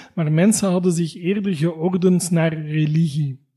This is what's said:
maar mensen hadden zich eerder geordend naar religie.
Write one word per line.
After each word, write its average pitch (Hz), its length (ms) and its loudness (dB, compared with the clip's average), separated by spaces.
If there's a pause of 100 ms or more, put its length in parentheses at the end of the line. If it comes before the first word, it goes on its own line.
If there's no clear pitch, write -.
(140)
maar 156 180 -2
mensen 196 380 2
hadden 180 220 2
zich 165 220 -2
eerder 190 420 -2
geordend 175 760 0
naar 165 240 2
religie. 151 1040 -2